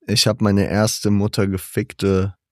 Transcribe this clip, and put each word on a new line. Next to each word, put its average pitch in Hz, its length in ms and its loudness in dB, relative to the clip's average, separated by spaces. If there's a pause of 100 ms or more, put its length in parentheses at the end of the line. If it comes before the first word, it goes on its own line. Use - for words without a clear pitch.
ich - 200 0
hab - 160 0
meine 101 260 2
erste 104 420 0
muttergefickte 98 1200 -2 (180)